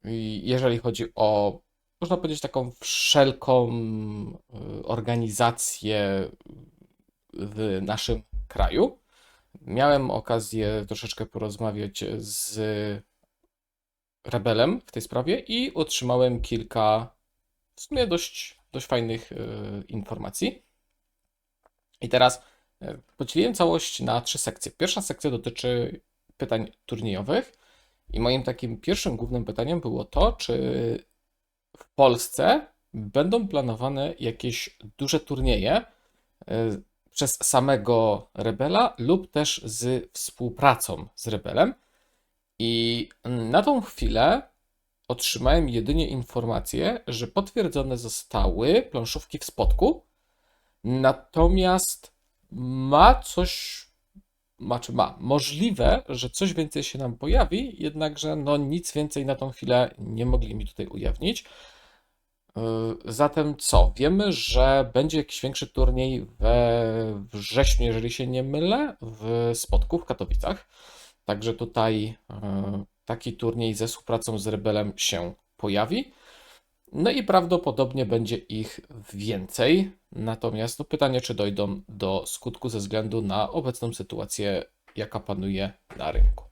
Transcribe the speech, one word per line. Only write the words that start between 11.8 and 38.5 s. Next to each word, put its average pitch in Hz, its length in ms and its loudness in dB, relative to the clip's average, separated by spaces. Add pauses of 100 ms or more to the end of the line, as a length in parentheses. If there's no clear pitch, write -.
z 107 880 -4 (1200)
Rebelem 120 600 0
w - 60 -20
tej 113 100 -8
sprawie 160 380 -2
i 247 340 -4
otrzymałem 127 680 0
kilka 113 720 0 (600)
w - 60 -20
sumie 254 260 -2
dość, - 520 -6 (120)
dość 131 160 -10
fajnych, 113 440 -2
y, 104 560 -10
informacji. 107 840 -6 (1300)
I 120 80 -8
teraz, 127 320 8 (420)
y, - 180 -12 (160)
podzieliłem 196 360 0
całość 165 460 0
na 117 220 0
trzy - 160 -6
sekcje. - 340 -6
Pierwsza - 300 -2
sekcja - 300 -4
dotyczy 120 680 -4 (360)
pytań 110 340 -2 (140)
turniejowych 110 720 -2 (560)
i 107 60 -2
moim 127 240 2
takim 117 340 -6
pierwszym 170 400 -2
głównym 117 280 -4
pytaniem 135 340 -2
było 123 260 -4
to, 220 260 4
czy - 220 -4 (1200)
w - 180 -20
Polsce 143 720 4 (260)
będą 160 540 0
planowane 135 720 -2
jakieś 120 580 -6 (200)
duże 139 220 0
turnieje, 131 640 0 (560)
y, 113 400 -2 (300)
przez - 320 -2
samego 113 920 2
Rebela 135 640 0